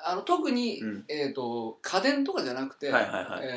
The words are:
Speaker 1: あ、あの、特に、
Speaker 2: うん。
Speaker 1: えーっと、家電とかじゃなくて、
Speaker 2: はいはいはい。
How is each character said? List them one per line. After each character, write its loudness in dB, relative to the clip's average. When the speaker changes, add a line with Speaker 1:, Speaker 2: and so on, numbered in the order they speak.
Speaker 1:
あ、 0
あ 0
の、 -2
特 2
に、 0
Speaker 2:
う -4
ん。 -6
Speaker 1:
え -2
ー -2
っ -12
と、 -4
家 0
電 4
と 0
か 0
じ -2
ゃ -2
な -2
く -12
て、 -4
Speaker 2:
は 6
い 2
は 0
い -6
は -6
い。 -4